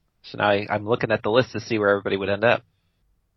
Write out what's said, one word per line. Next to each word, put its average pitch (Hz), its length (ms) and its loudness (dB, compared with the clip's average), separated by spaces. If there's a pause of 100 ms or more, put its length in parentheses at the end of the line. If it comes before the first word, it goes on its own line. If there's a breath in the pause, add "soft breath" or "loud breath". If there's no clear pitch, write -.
(220)
So - 160 -16
now 104 120 0
I, 101 200 0
I'm 104 160 -4
looking 113 240 0
at 107 140 2
the 107 60 -2
list 120 220 2
to - 80 -8
see 110 180 -4
where 104 100 2
everybody 101 300 0
would 95 100 -4
end 101 160 -2
up. 117 180 2 (760)